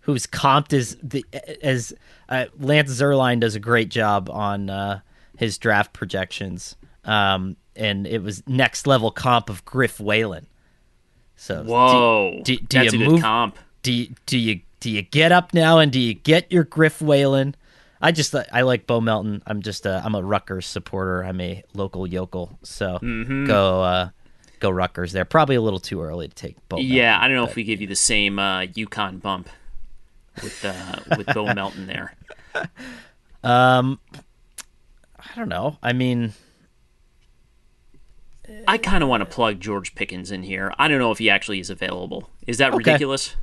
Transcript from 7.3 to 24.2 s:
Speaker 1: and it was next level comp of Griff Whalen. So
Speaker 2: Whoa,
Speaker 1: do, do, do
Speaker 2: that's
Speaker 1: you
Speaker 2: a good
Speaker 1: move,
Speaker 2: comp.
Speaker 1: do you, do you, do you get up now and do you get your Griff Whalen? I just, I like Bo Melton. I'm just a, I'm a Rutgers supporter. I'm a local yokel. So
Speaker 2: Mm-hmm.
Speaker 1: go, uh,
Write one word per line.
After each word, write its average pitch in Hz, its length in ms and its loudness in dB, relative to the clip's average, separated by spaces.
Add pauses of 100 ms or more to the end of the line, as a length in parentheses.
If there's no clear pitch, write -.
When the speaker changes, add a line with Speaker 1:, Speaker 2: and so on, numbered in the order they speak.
Speaker 1:
and 101 320 -2
it 110 140 -4
was 98 260 -8
next 127 400 0
level 117 240 4
comp 120 380 2
of 95 140 -12
Griff - 360 -2
Whalen. 104 460 -2 (920)
So 82 260 -8
Speaker 2:
Whoa, 117 800 4
Speaker 1:
do, 131 140 0
do, - 80 -8
do 131 160 2
Speaker 2:
that's 113 120 4
Speaker 1:
you 110 80 2
Speaker 2:
a 113 40 4
good 147 80 6
Speaker 1:
move, 170 100 6
Speaker 2:
comp. 113 340 0 (260)
Speaker 1:
do 127 100 0
you, 120 220 -4 (120)
do 131 120 -2
you, 110 220 0 (200)
do 120 100 -6
you 104 120 -2
get 156 280 4
up 175 240 4
now 165 240 8
and 151 140 6
do 131 80 2
you 117 140 2
get 160 360 2
your 175 140 4
Griff 156 380 2
Whalen? 139 520 4 (460)
I 165 120 4
just, 156 220 -2
I 123 280 0
like 127 240 2
Bo 117 140 2
Melton. 107 460 -2
I'm 104 140 -6
just 101 240 -8
a, 92 200 -2
I'm 110 100 -2
a 98 80 -2
Rutgers 95 440 -4
supporter. 92 580 -4
I'm 92 160 -6
a 92 220 -8 (120)
local 95 320 -6
yokel. 90 560 -8
So 90 400 -8
Speaker 2:
Mm-hmm. 120 440 -4
Speaker 1:
go, 98 360 2
uh, 90 280 0 (500)